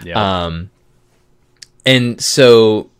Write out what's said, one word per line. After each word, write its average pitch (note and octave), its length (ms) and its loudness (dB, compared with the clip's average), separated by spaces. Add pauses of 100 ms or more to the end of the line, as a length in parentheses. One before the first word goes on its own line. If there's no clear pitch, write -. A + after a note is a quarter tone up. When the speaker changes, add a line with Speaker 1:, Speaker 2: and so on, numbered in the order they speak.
Speaker 1:
Yeah. F#2 400 -4
Speaker 2:
Um, E2+ 260 -10 (1120)
and B2 360 -2
so, A2+ 800 2